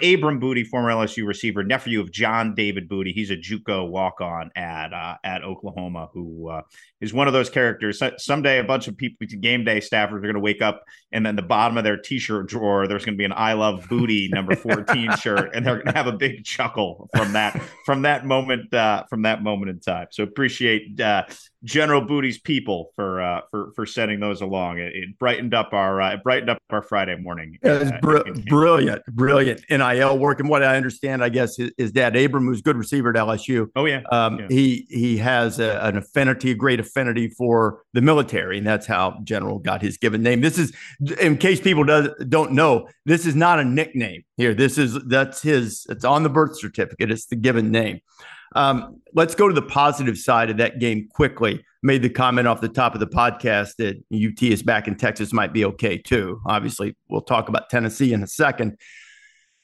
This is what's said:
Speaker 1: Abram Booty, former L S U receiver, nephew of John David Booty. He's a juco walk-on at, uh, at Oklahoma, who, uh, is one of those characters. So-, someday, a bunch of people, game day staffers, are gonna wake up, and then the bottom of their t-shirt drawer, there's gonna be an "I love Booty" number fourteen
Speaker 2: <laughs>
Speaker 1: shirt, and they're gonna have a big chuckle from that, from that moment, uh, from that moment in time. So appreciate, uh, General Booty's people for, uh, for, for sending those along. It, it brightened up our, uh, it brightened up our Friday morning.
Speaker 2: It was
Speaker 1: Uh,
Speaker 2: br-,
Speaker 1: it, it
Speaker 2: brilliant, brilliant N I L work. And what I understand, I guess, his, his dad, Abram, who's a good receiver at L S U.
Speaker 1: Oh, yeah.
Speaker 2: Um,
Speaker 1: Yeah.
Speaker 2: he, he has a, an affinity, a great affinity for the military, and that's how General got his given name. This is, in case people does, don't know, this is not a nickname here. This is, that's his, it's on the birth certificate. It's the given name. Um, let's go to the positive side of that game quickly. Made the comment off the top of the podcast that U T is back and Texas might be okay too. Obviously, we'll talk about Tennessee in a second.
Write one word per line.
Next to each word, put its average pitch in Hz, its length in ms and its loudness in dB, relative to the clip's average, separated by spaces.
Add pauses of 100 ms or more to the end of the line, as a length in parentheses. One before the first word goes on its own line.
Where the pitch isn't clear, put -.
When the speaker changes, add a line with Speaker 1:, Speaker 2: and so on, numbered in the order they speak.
Speaker 1:
Abram 151 340 4
Booty, 123 260 -2
former 120 260 -2
L 113 120 0
S 107 140 -4
U 110 100 -4
receiver, 101 380 -4
nephew 113 360 -2
of 92 120 -6
John 113 420 -2
David 101 340 -4
Booty. 95 240 -4
He's 101 180 -6
a 98 60 -4
juco 95 540 -6
walk-on 87 640 -6
at, 82 380 -10
uh, 87 320 -10
at 92 180 -6
Oklahoma, 90 720 -12
who, 82 360 -12
uh, 80 140 -10 (380)
is 107 120 -10
one 135 160 2
of 135 40 0
those 127 180 2
characters. 110 480 0
So-, 131 200 -2
someday, 143 400 0
a 123 60 0
bunch 127 240 -2
of 104 80 -10
people, 117 300 -8 (140)
game 117 240 0
day 110 140 2
staffers, 104 340 0 (120)
are - 20 -4
gonna 107 140 -2
wake 101 220 0
up, 104 220 -2 (280)
and 110 140 0
then 107 80 -2
the 101 80 -4
bottom 113 360 2
of 113 60 0
their 104 120 0
t-shirt 107 520 -6
drawer, 101 380 0
there's 98 180 -4
gonna 107 120 -4
be 101 80 -2
an 95 100 -2
"I 110 200 2
love 107 340 0
Booty" 113 400 0
number 95 260 -2
fourteen 113 640 -2
Speaker 2:
<laughs> - 0 -
Speaker 1:
shirt, 101 380 -2
and 120 120 -4
they're 120 160 0
gonna 127 140 -2
have 143 120 0
a 120 80 -2
big 127 280 -4
chuckle 110 720 -6
from 104 160 0
that, 107 280 0 (260)
from 135 160 0
that 139 240 0
moment, 131 480 0
uh, 107 340 2
from 113 140 -4
that 110 200 0
moment 101 280 -4
in 90 100 -10
time. 87 300 -4
So - 140 -4
appreciate, 113 760 -2
uh, 104 240 2 (400)
General 147 360 2
Booty's 135 380 -2
people 107 560 -4
for, 95 260 -4
uh, 87 200 -4 (100)
for, 104 240 -8
for 110 100 -6
sending 107 360 -4
those 101 220 -4
along. 92 360 -4
It, 87 160 -10
it 92 240 -12
brightened 123 360 -2
up 110 180 0
our, 95 280 0
uh, 95 140 0
it 101 80 -10
brightened 127 280 0
up 190 80 -2 (120)
our 104 120 -2
Friday 92 340 -2
morning. 85 460 -12
Speaker 2:
It - 60 4
was 143 220 2
Speaker 1:
Uh, 87 100 -4
Speaker 2:
br-, 151 180 4
Speaker 1:
it, - 100 -6
it 107 180 -10
Speaker 2:
brilliant, 147 600 4
brilliant 131 600 2
N 139 140 2
I 123 160 2
L 135 180 4
work. 135 220 2
And 143 100 -2
what 147 140 4
I 135 140 4
understand, 131 460 -2
I 123 80 2
guess, 120 260 0
his, 120 200 -4
his 117 140 -2
dad, 120 240 2
Abram, 131 320 4
who's 123 140 0
a - 20 -12
good 147 140 2
receiver 120 340 0
at 113 60 2
L 110 160 2
S 107 160 -4
U. 113 260 0
Speaker 1:
Oh, 139 120 0
yeah. 135 160 -2 (100)
Speaker 2:
Um, 113 260 2
Speaker 1:
Yeah. 104 120 -10
Speaker 2:
he, 131 380 4
he 120 300 0
has 117 400 0
a, 110 260 0
an 104 120 0
affinity, 131 560 0
a - 20 0
great 123 240 2
affinity 117 520 -2
for 113 520 0 (100)
the 123 100 2
military, 110 560 2
and 104 80 -4
that's 107 200 0
how 92 380 0
General 101 340 -4
got 95 240 -4
his 98 160 -4
given 110 240 0
name. 120 180 4
This 160 180 2
is, 143 140 0 (480)
in 156 180 4
case 185 220 2
people 175 220 4
does, 147 260 4 (200)
don't 139 240 2
know, 135 340 4 (180)
this 165 220 2
is 156 80 2
not 165 240 6
a 143 60 2
nickname 127 580 -2 (140)
here. 117 180 2
This 131 240 2
is, 127 160 2 (120)
that's 135 360 0
his, 131 480 0
it's 120 140 -8
on 143 180 4
the 151 80 2
birth 151 260 2
certificate. - 540 -4
It's 110 160 -6
the - 80 -6
given 113 380 2
name. 107 260 0 (580)
Um, 139 460 0 (100)
let's 160 220 2
go 208 120 6
to 196 80 4
the 143 60 2
positive 139 560 2
side 117 320 2
of 110 80 -2
that 113 220 0
game 110 340 -2
quickly. 131 500 0 (200)
Made 135 180 4
the 123 80 2
comment 123 400 2
off 113 140 2
the 113 80 -2
top 120 240 2
of 110 60 -2
the 107 60 -2
podcast 117 720 0
that 104 320 -4
U 107 260 0
T 123 160 2
is 101 120 2
back 107 260 0
and 101 100 -4
Texas 107 360 -2
might 104 180 0
be 107 140 2
okay 98 320 -2
too. 104 480 -2
Obviously, 107 500 -4 (140)
we'll 104 100 -4
talk 113 300 -2
about 120 180 -2
Tennessee 120 460 0
in 104 80 0
a 98 40 -6
second. 123 520 -2 (840)